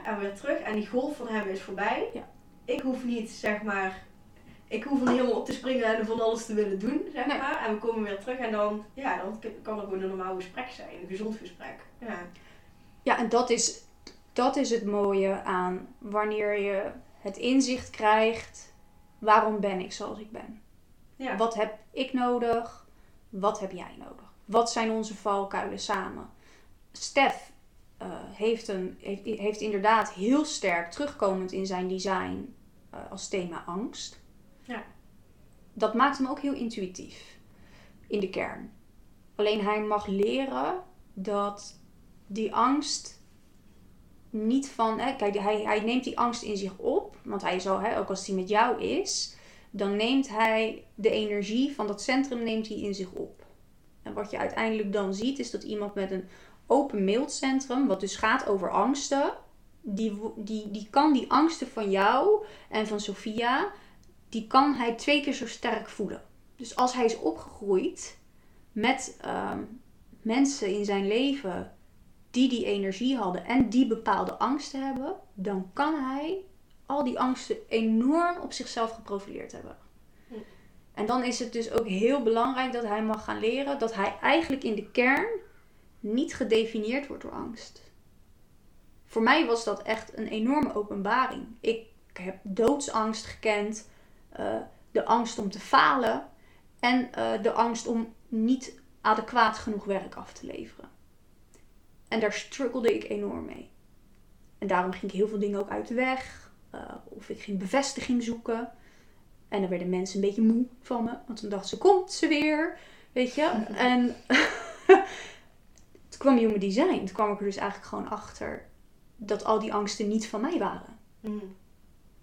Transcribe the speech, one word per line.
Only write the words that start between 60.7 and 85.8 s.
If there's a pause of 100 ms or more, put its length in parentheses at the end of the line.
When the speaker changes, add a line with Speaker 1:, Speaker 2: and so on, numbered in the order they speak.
Speaker 2:
die
kan
die
angsten
van
jou (240)
en
van
Sophia, (580)
die
kan
hij
twee
keer
zo
sterk
voelen. (340)
Dus
als
hij
is
opgegroeid (540)
met,
ehm, (640)
mensen
in
zijn
leven (580)
die
die
energie
hadden
en
die
bepaalde
angsten
hebben, (200)
dan
kan
hij (480)
al
die
angsten (120)
enorm
op
zichzelf
geprofileerd
hebben. (520)
Speaker 1:
Hm. (600)
Speaker 2:
En
dan
is
het
dus
ook
heel
belangrijk
dat
hij
mag
gaan
leren
dat
hij
eigenlijk
in
de
kern (760)